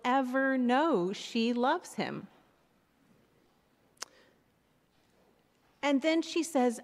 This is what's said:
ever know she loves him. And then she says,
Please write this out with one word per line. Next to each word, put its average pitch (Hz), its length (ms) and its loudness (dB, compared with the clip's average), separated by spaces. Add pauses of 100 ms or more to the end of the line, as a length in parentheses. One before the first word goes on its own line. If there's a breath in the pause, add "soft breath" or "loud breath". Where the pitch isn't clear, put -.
ever 269 540 0
know 247 560 2
she 233 400 -2
loves 254 420 -2
him. 147 320 -8 (3500 soft breath)
And 277 180 2
then 320 220 2
she 320 200 -2
says, 247 420 0